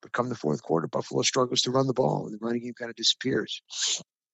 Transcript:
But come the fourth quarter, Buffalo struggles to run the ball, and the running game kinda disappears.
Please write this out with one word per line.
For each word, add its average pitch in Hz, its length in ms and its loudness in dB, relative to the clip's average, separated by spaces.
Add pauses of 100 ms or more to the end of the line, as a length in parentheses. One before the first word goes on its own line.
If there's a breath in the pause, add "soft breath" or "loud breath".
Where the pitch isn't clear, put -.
But - 120 -10
come 123 160 0
the 120 60 -2
fourth - 280 0
quarter, 82 240 2
Buffalo - 360 -2
struggles 127 400 2
to 123 80 0
run 135 160 4
the 127 60 0
ball, 127 320 2
and 107 80 -8
the 104 100 -8
running 117 200 -2
game 120 100 -8
kinda 117 200 -8
disappears. - 680 0 (720 loud breath)